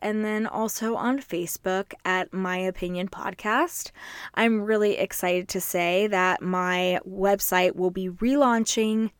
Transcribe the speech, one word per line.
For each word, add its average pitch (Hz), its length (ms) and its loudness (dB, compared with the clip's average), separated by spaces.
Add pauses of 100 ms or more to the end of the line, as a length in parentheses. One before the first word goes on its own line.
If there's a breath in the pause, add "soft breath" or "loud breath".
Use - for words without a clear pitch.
and 214 220 -2
then 214 240 -2
also 220 480 -2
on 262 240 0
Facebook 185 760 -4 (120)
at 185 280 0
My 185 240 -2
Opinion 185 520 -4
Podcast. - 800 -2 (420 loud breath)
I'm 220 280 2
really 208 360 2
excited 180 520 0
to 185 120 -2
say 180 460 2
that 185 340 2
my 180 680 0
website 190 680 2
will 180 160 2
be 185 180 -4
relaunching 226 1120 2